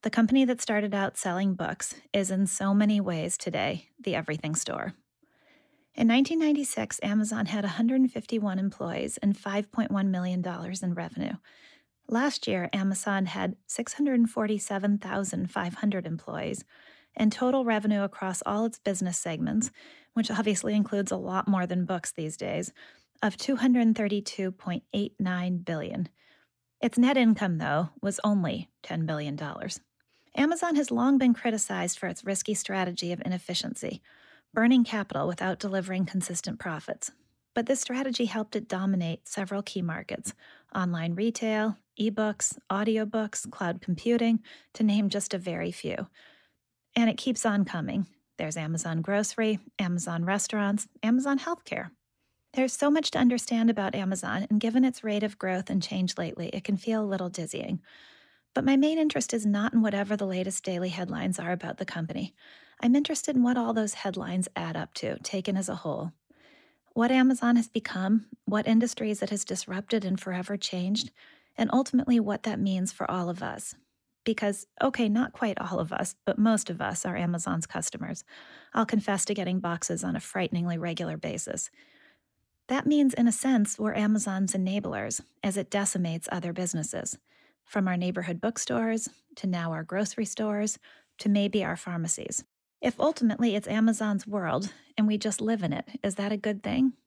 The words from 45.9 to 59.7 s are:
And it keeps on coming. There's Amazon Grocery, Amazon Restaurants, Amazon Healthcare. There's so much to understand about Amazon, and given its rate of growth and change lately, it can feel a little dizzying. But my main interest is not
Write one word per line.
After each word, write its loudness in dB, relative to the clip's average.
And 6
it -2
keeps -2
on 4
coming. -2
There's -4
Amazon -2
Grocery, 0
Amazon -2
Restaurants, 0
Amazon 4
Healthcare. -6
There's 2
so 2
much 4
to -2
understand 4
about 0
Amazon, -2
and 4
given 4
its 0
rate 0
of -4
growth -2
and 0
change -2
lately, -6
it -4
can 0
feel 0
a -2
little -2
dizzying. -6
But 0
my 6
main 4
interest 0
is -2
not 2